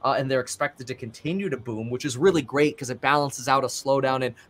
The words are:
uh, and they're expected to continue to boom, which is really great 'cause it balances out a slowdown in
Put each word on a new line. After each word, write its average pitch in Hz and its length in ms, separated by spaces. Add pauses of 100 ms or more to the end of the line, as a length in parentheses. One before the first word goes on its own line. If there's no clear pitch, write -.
uh, 135 120
and 131 140
they're 131 100
expected - 460
to 127 80
continue 165 540
to 143 80
boom, 113 340
which 123 140
is 131 120
really 165 260
great 143 360
'cause 127 120
it 120 100
balances 139 480
out 135 160
a - 40
slowdown 131 540
in 123 120 (160)